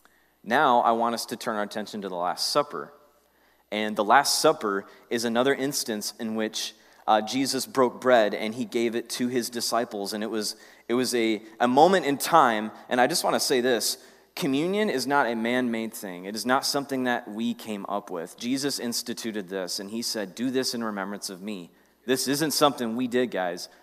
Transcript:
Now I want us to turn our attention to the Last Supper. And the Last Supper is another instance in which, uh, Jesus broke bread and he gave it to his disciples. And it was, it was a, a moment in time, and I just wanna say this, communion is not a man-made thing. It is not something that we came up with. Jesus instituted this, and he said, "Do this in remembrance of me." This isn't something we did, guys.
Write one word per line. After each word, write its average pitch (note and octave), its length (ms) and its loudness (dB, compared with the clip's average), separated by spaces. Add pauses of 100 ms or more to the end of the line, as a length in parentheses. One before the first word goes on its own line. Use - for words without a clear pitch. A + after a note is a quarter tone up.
(440)
Now B2+ 360 4
I A#2 140 4
want A#2 200 2
us A2+ 140 -4
to - 80 -6
turn A2 220 -4
our G#2 60 0
attention G#2 400 -6
to G2 60 -6
the F#2 60 -6
Last F2 340 -2
Supper. E2 440 -2 (760)
And G#2+ 280 -2
the G#2+ 80 2
Last B2+ 340 4
Supper G#2+ 460 2 (240)
is A#2 160 -2
another A#2+ 280 2
instance B2+ 640 -4
in A2 180 -6
which, A2 380 -4 (320)
uh, B2+ 140 4
Jesus B2+ 460 -2
broke A#2 340 2
bread A2+ 340 6
and G#2+ 220 -4
he B2+ 80 -6
gave A#2 320 0
it A#2 160 -4
to B2 160 -2
his B2 220 -2
disciples. A2+ 640 -4
And G#2 100 -4
it A2 60 -4
was, G#2+ 260 -4 (320)
it A2+ 60 0
was A#2+ 200 0
a, A2+ 280 2 (180)
a B2 80 4
moment D#3 380 6
in C#3 120 2
time, A#2 540 4 (160)
and B2 140 2
I B2+ 60 6
just - 180 0
wanna D3 160 2
say C3+ 180 2
this, A#2+ 380 2 (380)
communion F3 540 0
is B2+ 180 -2
not C#3 200 2
a A#2 80 -2
man-made A2+ 580 0
thing. F#2 320 -10
It G#2 100 -8
is A2 100 -6
not C3 200 2
something C3 400 -2
that B2 220 -2
we A2+ 260 -4
came G#2+ 360 -8
up G2+ 200 -6
with. F2 280 -8
Jesus C3 420 -4
instituted A2 720 -6
this, F#2 300 -4
and G2 100 -10
he A2+ 140 -6
said, G2 320 -6
"Do B2+ 160 -4
this B2+ 240 -2
in A#2 80 -4
remembrance G2+ 480 -6
of F2+ 100 -12
me." F#2+ 300 -10 (340)
This C3 220 0
isn't C#3+ 240 0
something B2+ 440 2
we B2+ 120 -2
did, B2 240 0
guys. F2+ 360 -4 (160)